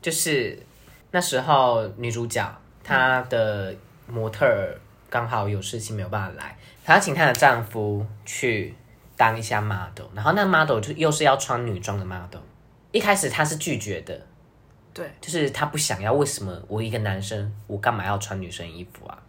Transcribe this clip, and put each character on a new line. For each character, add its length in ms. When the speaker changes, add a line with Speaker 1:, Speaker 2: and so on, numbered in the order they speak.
Speaker 1:
就 100
是 480
那 80
时 200
候 460
女 140
主 160
角 180
她 400
的 520
模 220
特 160
儿 320
刚 200
好 200
有 140
事 160
情 160
没 80
有 60
办 180
法 100
来， 200
她 140
请 160
她 120
的 60
丈 320
夫 400
去 500
当 220
一 20
下 200
model， 520
然 120
后 80
那 120
model 360
就 140
又 180
是 100
要 140
穿 280
女 140
装 180
的 80
model， 360
一 80
开 160
始 160
她 140
是 100
拒 240
绝 220
的。 260
Speaker 2:
对。 160
Speaker 1:
就 100
是 200
她 160
不 120
想 240
要， 100
为 140
什 180
么 220
我 160
一 80
个 80
男 240
生， 320
我 100
干 160
嘛 100
要 140
穿 240
女 80
生 180
衣 240
服 140
啊？ 100